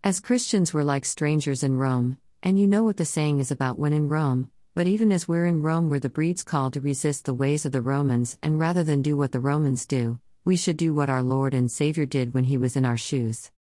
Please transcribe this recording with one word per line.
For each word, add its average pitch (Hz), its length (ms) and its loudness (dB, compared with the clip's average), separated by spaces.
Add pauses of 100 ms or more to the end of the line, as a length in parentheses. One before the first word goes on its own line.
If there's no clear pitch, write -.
As 196 160 0
Christians, 220 560 0
we're 151 80 2
like 139 200 0
strangers 147 600 -2
in 135 120 0
Rome, 127 440 0 (240)
and 190 160 2
you 202 80 4
know 202 160 4
what 214 140 0
the 165 80 -2
saying 151 340 0
is 131 100 -2
about 131 300 -4
when 147 140 0
in 151 160 0
Rome, 139 420 0 (240)
but 175 100 0
even 208 260 2
as 180 160 0
we're 170 200 2
in 165 160 2
Rome, 160 260 2
we're 143 120 0
the 135 60 -4
breed's 160 360 -2
call 139 260 -2
to 135 100 -6
resist 143 460 -4
the 135 80 -2
ways 139 320 0
of 139 60 -2
the 131 100 0
Romans, 127 640 0
and 156 160 0
rather 170 240 0
than 147 180 2
do 147 160 0
what 139 140 0
the 131 80 -2
Romans 139 480 0
do, 120 320 -2 (260)
we 185 100 4
should 170 220 -2
do 160 160 0
what 143 160 0
our 127 140 0
Lord 135 320 0
and 123 160 2
Savior 151 340 0
did 127 300 -2
when 127 80 2
he 131 140 2
was 123 180 0
in 131 100 2
our 120 100 0
shoes. 117 540 -4 (160)